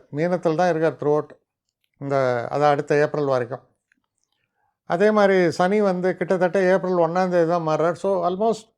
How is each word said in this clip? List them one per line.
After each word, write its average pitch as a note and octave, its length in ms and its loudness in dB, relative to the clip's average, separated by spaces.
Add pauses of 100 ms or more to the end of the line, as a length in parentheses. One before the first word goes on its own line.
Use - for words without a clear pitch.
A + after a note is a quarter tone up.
(100)
மீனத்தில் E3+ 460 -2
தான் F3+ 140 2
இருக்கார் D#3 260 0
throughout D3 340 -2 (680)
இந்த, C#3 160 -4 (340)
அதான் D3 220 2
அடுத்த D3 240 -2
ஏப்ரல் D3 300 0
வரைக்கும். B2+ 380 -4 (1300)
அதே F3+ 200 2
மாதிரி G3+ 260 4 (140)
சனி F#3 300 0
வந்து F#3 360 0
கிட்டத்தட்ட F#3 460 -2
ஏப்ரல் F3+ 400 2
ஒண்ணாம் F3+ 260 0
தேதி E3+ 200 2
தான் E3+ 180 -2
மாறுறார். D#3 260 0
So G3 180 -4 (120)
almost G3+ 420 -2 (140)